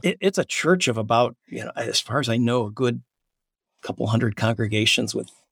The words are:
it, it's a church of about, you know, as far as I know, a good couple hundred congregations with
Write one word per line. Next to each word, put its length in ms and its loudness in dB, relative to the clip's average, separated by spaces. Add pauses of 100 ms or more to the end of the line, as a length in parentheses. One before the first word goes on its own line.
it, 160 0
it's 180 0
a 60 0
church 420 2
of 100 0
about, 380 2 (140)
you 160 -10
know, 100 -8
as 240 -4
far 220 -2
as 80 -2
I 80 0
know, 300 2
a 40 -8
good 320 0 (800)
couple 240 -4
hundred 300 2
congregations 800 0
with 160 -6 (200)